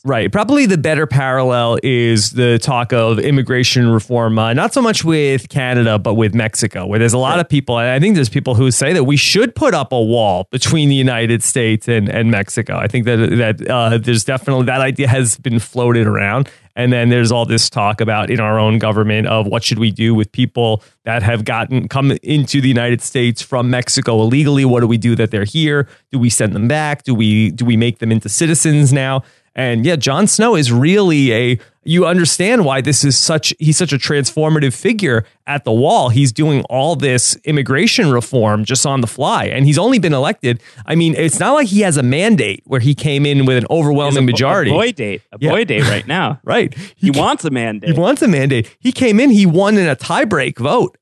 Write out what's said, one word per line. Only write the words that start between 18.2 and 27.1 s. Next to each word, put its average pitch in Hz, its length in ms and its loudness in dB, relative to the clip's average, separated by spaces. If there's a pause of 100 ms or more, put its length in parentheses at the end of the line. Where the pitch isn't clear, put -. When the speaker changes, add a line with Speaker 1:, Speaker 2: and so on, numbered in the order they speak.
Speaker 1:
in 113 100 -2
our 107 180 0
own 110 220 2
government 107 480 0
of 110 180 0
what 113 160 -2
should 117 160 -4
we 110 140 0
do 113 240 0
with 107 160 0
people 117 500 -2 (220)
that 113 180 -4
have 110 220 0
gotten, 117 460 -4
come 135 220 0 (120)
into 143 380 0
the 131 80 2
United 120 320 0
States 120 400 -2
from 123 280 -4
Mexico 123 520 0
illegally. 139 420 2
What 123 160 2
do 120 80 2
we 117 100 2
do 117 200 0
that 110 140 0
they're 101 120 -2
here? 147 460 -2 (240)
Do 139 40 -2
we 120 120 2
send 110 240 -2
them 107 160 0
back? 147 340 -4
Do 127 100 -2